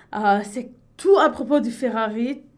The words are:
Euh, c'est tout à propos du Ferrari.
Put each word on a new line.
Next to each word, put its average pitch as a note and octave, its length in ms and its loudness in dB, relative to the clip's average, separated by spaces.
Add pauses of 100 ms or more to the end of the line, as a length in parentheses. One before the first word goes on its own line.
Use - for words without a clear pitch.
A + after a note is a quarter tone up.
(160)
Euh, G#3 280 2
c'est A#3+ 280 -10 (260)
tout G4 220 4
à D4+ 100 4
propos C#4+ 300 0
du A#3 120 -2
Ferrari. A3+ 680 -4 (160)